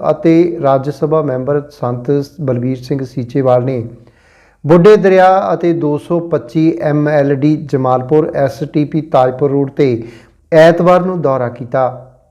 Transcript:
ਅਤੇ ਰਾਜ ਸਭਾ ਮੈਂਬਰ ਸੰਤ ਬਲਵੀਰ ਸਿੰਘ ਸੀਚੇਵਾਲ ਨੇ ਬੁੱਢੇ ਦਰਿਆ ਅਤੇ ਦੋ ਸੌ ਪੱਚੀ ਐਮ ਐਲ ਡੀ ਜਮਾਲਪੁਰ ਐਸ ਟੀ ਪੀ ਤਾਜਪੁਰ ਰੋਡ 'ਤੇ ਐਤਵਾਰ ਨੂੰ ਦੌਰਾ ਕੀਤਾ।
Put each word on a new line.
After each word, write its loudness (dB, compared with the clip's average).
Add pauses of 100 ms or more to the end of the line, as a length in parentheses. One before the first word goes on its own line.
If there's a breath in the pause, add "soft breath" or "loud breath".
(100)
ਅਤੇ 2
ਰਾਜ 0
ਸਭਾ -2
ਮੈਂਬਰ -4
ਸੰਤ -6 (300)
ਬਲਵੀਰ -4
ਸਿੰਘ -6
ਸੀਚੇਵਾਲ -2
ਨੇ -4 (800 soft breath)
ਬੁੱਢੇ 6
ਦਰਿਆ 4 (260)
ਅਤੇ -2
ਦੋ -2
ਸੌ -4
ਪੱਚੀ 0 (100)
ਐਮ 0
ਐਲ 2
ਡੀ 0 (100)
ਜਮਾਲਪੁਰ 0
ਐਸ -4 (100)
ਟੀ 0
ਪੀ -4
ਤਾਜਪੁਰ 0
ਰੋਡ -2
'ਤੇ 0 (500 loud breath)
ਐਤਵਾਰ 4
ਨੂੰ -4
ਦੌਰਾ 0
ਕੀਤਾ। -6 (220)